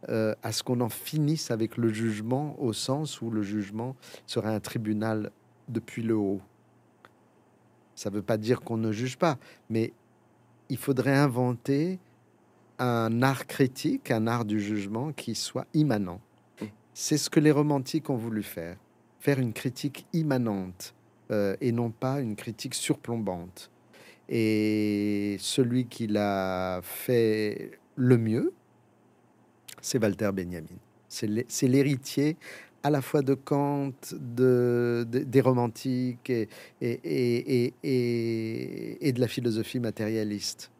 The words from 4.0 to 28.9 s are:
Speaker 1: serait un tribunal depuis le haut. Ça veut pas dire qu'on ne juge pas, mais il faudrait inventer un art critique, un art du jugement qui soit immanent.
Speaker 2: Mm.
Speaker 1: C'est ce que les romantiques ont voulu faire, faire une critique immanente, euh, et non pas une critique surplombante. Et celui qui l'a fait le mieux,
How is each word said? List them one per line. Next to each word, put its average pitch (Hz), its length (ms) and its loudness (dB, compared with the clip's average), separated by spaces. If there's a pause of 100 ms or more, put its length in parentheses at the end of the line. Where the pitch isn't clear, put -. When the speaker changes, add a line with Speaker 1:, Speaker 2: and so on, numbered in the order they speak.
Speaker 1:
serait 110 260 -2
un 104 60 0
tribunal 107 720 -2 (380)
depuis 117 340 -6
le 113 120 2
haut. 101 260 0 (1500)
Ça - 140 -6
veut 101 120 -4
pas 110 160 0
dire 110 240 0
qu'on 117 140 -4
ne 113 160 0
juge 123 260 -4
pas, 156 200 2 (320)
mais 110 240 0 (760)
il - 100 -4
faudrait 135 380 2
inventer 139 840 2 (800)
un 117 420 2
art 135 260 2
critique, - 640 0
un 113 160 2
art 117 160 0
du 107 160 0
jugement 104 540 -2
qui - 220 -8
soit - 380 -6
immanent. 107 460 2 (420)
Speaker 2:
Mm. 107 40 -8 (280)
Speaker 1:
C'est - 240 -2
ce - 120 -4
que - 100 4
les 151 120 6
romantiques 147 580 0
ont 135 80 0
voulu 110 260 -4
faire, 87 340 -10 (420)
faire 139 200 2
une 120 140 0
critique - 580 -6
immanente, 113 840 -2 (360)
euh, 101 300 2
et 127 100 2
non 117 200 0
pas 131 280 -2
une 110 160 -4
critique 120 400 -10
surplombante. 95 960 -6 (600)
Et 107 1080 2
celui 123 480 2
qui 117 180 -6
l'a 95 800 0
fait 107 960 0 (160)
le 127 240 6
mieux, 117 340 2 (1300)